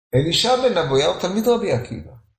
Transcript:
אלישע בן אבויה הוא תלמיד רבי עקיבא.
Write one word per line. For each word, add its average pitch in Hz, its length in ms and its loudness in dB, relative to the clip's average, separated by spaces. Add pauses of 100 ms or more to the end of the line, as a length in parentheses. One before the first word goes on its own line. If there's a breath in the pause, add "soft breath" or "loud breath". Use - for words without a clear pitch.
(140)
אלישע 165 420 2
בן 247 220 0
אבויה 143 280 2
הוא 180 140 -2
תלמיד 202 280 -2
רבי 220 240 2
עקיבא. 117 400 -6 (260)